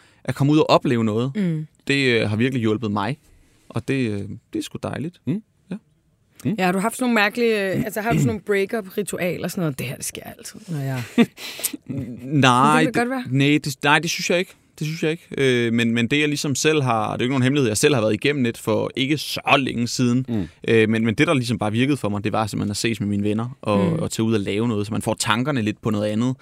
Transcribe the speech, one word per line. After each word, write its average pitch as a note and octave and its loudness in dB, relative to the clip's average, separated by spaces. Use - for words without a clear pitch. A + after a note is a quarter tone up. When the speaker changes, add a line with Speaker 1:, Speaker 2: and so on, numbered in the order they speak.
Speaker 1:
at - -4
komme C#3 4
ud D3+ 6
og D#3 4
opleve B2+ 2
noget, A2+ 0
Speaker 2:
Mm. E3 -2
Speaker 1:
det, C#3 2
øh, A2 0
har G#2 -2
virkelig B2+ 0
hjulpet A2 0
mig, G#2 -2
og - -8
det, C3+ -2
øh, G#2 -4
det - -4
er D4+ -4
sgu - -12
dejligt. B2 -8
Speaker 3:
Mm. F3 -2
Speaker 1:
Ja. F3+ -10
Speaker 3:
Mm. E3 0
Speaker 2:
Ja, F#3 0
har F3+ 2
du F#3+ 0
haft A3 -2
sådan - -4
nogle A#3+ 2
mærkelige, G#3 0
øh, G#3+ 0
altså G#3+ -6
har A3+ 0
du - 2
sådan D3 4
nogle A2 -2
break-up-ritualer F#3+ -2
og E3+ -4
sådan G3 -4
noget? D3+ -2
Det B2+ -6
her, C3+ -6
det - -10
sker - -10
altid, - -18
når D#3+ -6
jeg C3+ -4
Speaker 1:
<laughs> A#3 6
Nej, C3+ 2
Speaker 2:
Det C3+ 0
kan A#3+ 0
godt - -4
Speaker 1:
det, - -
Speaker 2:
være. B3+ -6
Speaker 1:
nej, D3 4
det, D3 -8
nej, D3 4
det E3 -4
synes - -4
jeg F3 2
ikke. F#3 -4
Det D3+ -4
synes D#3+ -8
jeg D#3 2
ikke. E3+ -8
Øh, A#2+ 2
men, A#2 2
men A#2 2
det, D3 2
jeg D3+ 2
ligesom D3 -2
selv D#3 2
har, A#2 2
det G#2 -2
er G2+ -6
jo - -2
ikke B2 0
nogen C3+ 2
hemmelighed, C3+ 4
jeg G#2+ 0
selv D3 4
har A#2+ 2
været G#2+ 2
igennem C#3 0
lidt A#2 0
for G#2+ -2
ikke C3+ 0
så - -6
længe A#2+ -2
siden. B2 0
Speaker 3:
Mm. G#2 -2
Speaker 1:
Øh, A2 4
men, A2+ 2
men A2+ 0
det, D#3 2
der E3+ 2
ligesom A#2+ 0
bare G#2+ -2
virkede C3 0
for - -4
mig, G#2 -4
det G#2 -2
var G#2+ 0
simpelthen G#2 -4
at G2+ -6
ses A#2 -2
med G2+ -2
mine G2+ 0
venner A2 -2
og, G2 2
Speaker 2:
Mm. D#2+ -2
Speaker 1:
og - -4
tage A2+ -2
ud A2+ 2
og A2 2
lave G2+ -2
noget, G#2 -2
så G#2+ -6
man G#2 -4
får A2 0
tankerne B2 0
lidt G#2 -2
på - -2
noget G#2+ 0
andet. A#2 0